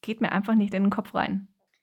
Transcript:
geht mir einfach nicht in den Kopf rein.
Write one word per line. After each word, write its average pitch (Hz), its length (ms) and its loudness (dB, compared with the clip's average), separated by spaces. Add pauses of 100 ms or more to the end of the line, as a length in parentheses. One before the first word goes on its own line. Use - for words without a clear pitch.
geht 220 180 -6
mir 214 120 0
einfach 202 220 0
nicht 208 200 2
in 196 100 2
den 202 60 4
Kopf - 240 -4
rein. - 340 -2 (340)